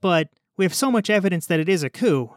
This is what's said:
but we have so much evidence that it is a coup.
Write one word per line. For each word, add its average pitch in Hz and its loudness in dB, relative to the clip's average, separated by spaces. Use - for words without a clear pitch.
but 165 0
we 190 2
have - -2
so 269 0
much 220 0
evidence 185 0
that 160 0
it 156 -2
is 180 0
a 135 -4
coup. 143 0